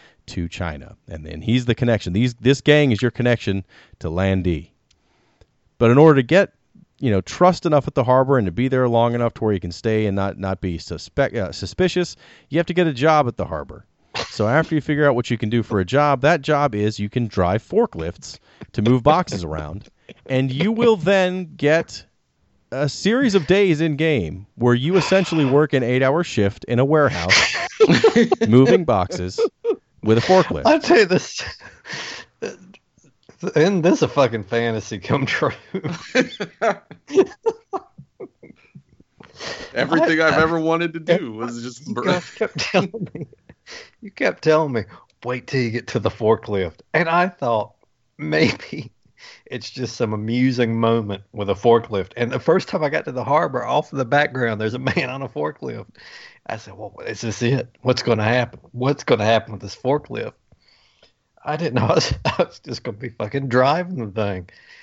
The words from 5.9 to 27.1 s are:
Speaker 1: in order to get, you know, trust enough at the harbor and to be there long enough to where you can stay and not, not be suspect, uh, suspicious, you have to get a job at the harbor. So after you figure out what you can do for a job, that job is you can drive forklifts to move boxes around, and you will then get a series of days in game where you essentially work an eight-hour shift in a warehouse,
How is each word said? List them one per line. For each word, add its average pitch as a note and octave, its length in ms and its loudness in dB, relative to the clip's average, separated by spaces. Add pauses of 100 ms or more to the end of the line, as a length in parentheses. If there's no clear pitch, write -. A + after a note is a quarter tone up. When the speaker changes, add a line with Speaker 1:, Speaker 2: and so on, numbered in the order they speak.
Speaker 1:
in B2+ 60 8
order D3 240 8
to A#2+ 40 0
get, F3 280 2 (460)
you C3+ 120 -2
know, F#2+ 100 2
trust - 440 0
enough D3 220 2
at - 80 -8
the C3 80 0
harbor C3 340 2
and A2 80 2
to F2+ 60 -2
be A2+ 160 -2
there B2+ 200 0
long A#2 280 2
enough A#2+ 200 -2
to - 80 -8
where G#2+ 100 0
you F#2+ 60 -2
can F2 120 -8
stay A2 340 -2
and G2 100 -2
not, G2 220 -4
not F#2+ 240 -6
be F2+ 160 -4
suspect, - 580 -6
uh, F#2+ 160 -6
suspicious, - 640 -4 (340)
you C#3+ 100 -2
have E3+ 80 0
to F3 60 -6
get F3 140 2
a D3+ 60 -2
job D3 340 2
at A#2 100 -8
the F2 80 -4
harbor. D2 400 -12 (420)
So G#2 200 -2
after D3+ 280 0
you D3 60 0
figure D3 260 2
out C3 80 4
what A#2+ 140 -4
you A#2 80 0
can A2 120 -4
do A#2 140 0
for G#2 160 0
a F#2 60 2
job, C#3 360 2
that D3 200 2
job C#3+ 340 0
is G#2 240 -2
you G#2 100 -4
can A#2+ 180 -2
drive F#2+ 360 0
forklifts - 760 -4 (340)
to - 80 -2
move A#2+ 200 4
boxes D3 420 2
around, D#2 440 -8 (380)
and C3 260 -2
you E3 200 -2
will A3+ 260 4
then F3+ 580 0
get D#3 500 0 (640)
a C#3 180 -2
series A#3 440 0
of E3+ 140 2
days F3+ 340 2
in D#3+ 140 0
game A2+ 500 -2 (100)
where A#2+ 200 2
you C#3+ 220 0
essentially E3+ 480 2
work C#3+ 280 2
an C3 100 2
eight-hour C3 400 2
shift - 420 -2
in A#2+ 140 0
a C3 60 4
warehouse, C#3 720 2 (460)